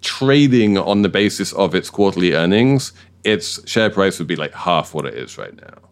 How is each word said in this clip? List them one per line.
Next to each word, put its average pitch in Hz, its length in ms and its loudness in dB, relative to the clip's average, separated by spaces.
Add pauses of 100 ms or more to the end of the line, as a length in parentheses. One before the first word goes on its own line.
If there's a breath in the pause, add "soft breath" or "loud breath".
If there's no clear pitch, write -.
trading 131 760 2
on 101 240 0
the 101 80 2
basis 98 440 -2
of 92 220 0
its 92 140 -4
quarterly 92 440 0
earnings, 107 600 2 (320 soft breath)
its - 440 -4
share 110 200 2
price 98 300 0
would 82 80 -8
be, 87 80 -4
like, 76 180 -8
half 80 400 -2
what 76 120 -6
it 62 80 -10
is 62 240 -14
right 50 240 -14
now. - 160 -20 (140)